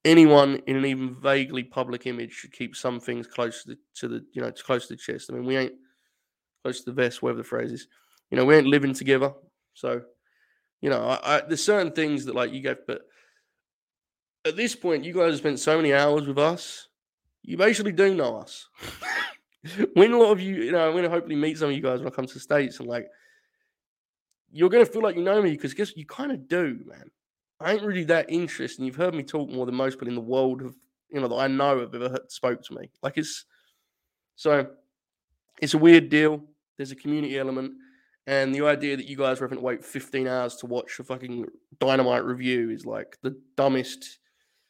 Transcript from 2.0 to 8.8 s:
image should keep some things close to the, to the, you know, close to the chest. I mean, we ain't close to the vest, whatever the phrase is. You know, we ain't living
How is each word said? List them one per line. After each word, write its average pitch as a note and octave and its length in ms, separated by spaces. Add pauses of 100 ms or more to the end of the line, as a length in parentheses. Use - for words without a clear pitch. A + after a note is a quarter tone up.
image A#2+ 260
should - 200
keep - 240
some B2 240
things A#2+ 260
close A#2 380
to - 60
the, - 80 (160)
to - 140
the, A#2 240
you B2+ 80
know, A#2 120
close B2 340
to - 80
the - 40
chest. - 320
I B2+ 40
mean, B2 100
we C3 120
ain't C3 180 (880)
close B2+ 160
to - 80
the B2 60
vest, B2 300
whatever B2 160
the A2+ 60
phrase A#2 280
is. - 160 (420)
You B2 60
know, B2+ 80
we C#3+ 100
ain't C#3 140
living C#3 260